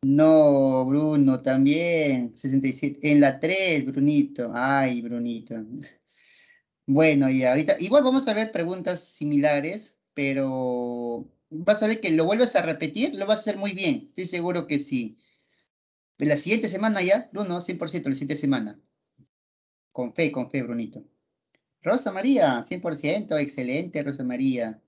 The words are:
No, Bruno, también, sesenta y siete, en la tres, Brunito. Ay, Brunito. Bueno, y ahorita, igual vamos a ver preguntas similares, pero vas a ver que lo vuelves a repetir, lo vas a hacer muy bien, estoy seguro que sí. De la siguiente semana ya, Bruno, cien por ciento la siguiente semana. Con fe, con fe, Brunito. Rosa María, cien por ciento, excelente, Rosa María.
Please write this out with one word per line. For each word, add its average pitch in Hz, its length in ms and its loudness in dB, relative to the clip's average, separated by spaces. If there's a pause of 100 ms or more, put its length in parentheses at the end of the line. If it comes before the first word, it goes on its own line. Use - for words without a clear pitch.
No, 139 800 6
Bruno, 143 560 2
también, 139 960 2
sesenta 135 300 0
y 127 60 -2
siete, 147 380 -2
en 147 100 8
la 135 180 4
tres, 170 460 0
Brunito. 139 680 0
Ay, 127 480 0
Brunito. 117 540 -8 (1300)
Bueno, 143 440 4
y 131 160 2
ahorita, 147 340 2
igual 240 240 4
vamos 262 240 2
a 220 60 0
ver 220 180 -2
preguntas 180 500 -4
similares, 147 960 -2 (140)
pero 127 1160 -4 (200)
vas 185 340 0
a 214 40 2
ver 220 140 -2
que 185 100 0
lo 160 140 4
vuelves 226 300 2
a 180 60 4
repetir, 165 540 -4
lo 196 100 -6
vas 214 140 2
a - 20 -10
hacer 202 160 -4
muy 196 160 -4
bien, 175 360 -2
estoy 185 160 -10
seguro 175 420 -4
que 147 120 -2
sí. 123 380 -6 (1000)
De - 80 -2
la 151 120 2
siguiente 220 300 -2
semana 202 340 -2
ya, 196 300 2
Bruno, 180 300 -6
cien 175 160 -8
por 165 120 -6
ciento 147 200 -6
la 131 60 0
siguiente 143 200 -4
semana. 123 440 -2 (1120)
Con 123 200 -8
fe, 160 180 0
con 127 200 -6
fe, 135 120 -4
Brunito. 117 420 -8 (760)
Rosa 214 300 -2
María, 190 520 2
cien 180 180 -10
por 165 160 -4
ciento, 165 400 -4
excelente, 143 680 -4
Rosa 139 220 -8
María. 123 640 -2